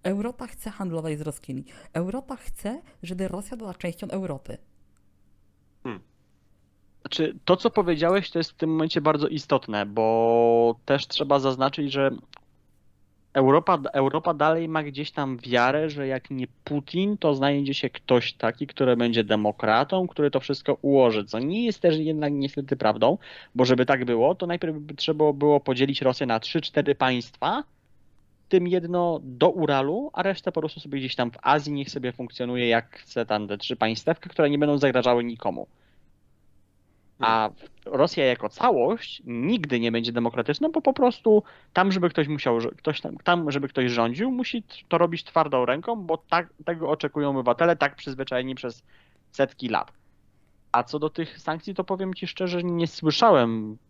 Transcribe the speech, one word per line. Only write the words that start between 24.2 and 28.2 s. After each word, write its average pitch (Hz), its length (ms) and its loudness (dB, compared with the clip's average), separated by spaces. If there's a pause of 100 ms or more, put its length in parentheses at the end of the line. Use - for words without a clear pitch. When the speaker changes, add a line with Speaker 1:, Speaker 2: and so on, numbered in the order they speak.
Speaker 3:
to 180 120 -6
najpierw 170 300 -4
by 147 160 -14
trzeba 151 400 0
było 143 260 4
podzielić 135 420 0
Rosję 131 240 0
na 113 140 0
trzy, - 220 -2
cztery 147 340 0
państwa, 131 680 -2 (840)